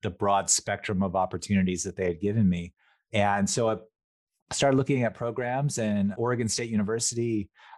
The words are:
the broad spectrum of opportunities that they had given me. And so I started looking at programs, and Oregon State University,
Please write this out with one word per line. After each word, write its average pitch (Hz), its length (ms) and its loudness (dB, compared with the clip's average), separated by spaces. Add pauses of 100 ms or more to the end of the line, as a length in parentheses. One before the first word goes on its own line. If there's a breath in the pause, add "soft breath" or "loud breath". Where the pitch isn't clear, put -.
the 107 80 -4
broad 98 400 0
spectrum 98 540 0
of 90 120 -2
opportunities 92 680 0
that 92 120 -8
they 95 100 -2
had 85 160 -2
given 104 260 2
me. 87 260 0 (380)
And 101 380 2
so 117 200 0
I 110 80 0 (760)
started 139 240 4
looking 135 260 2
at 107 120 -2
programs, 123 640 -4
and 104 380 0
Oregon 117 300 0
State 117 220 -4
University, 113 800 -2 (280 loud breath)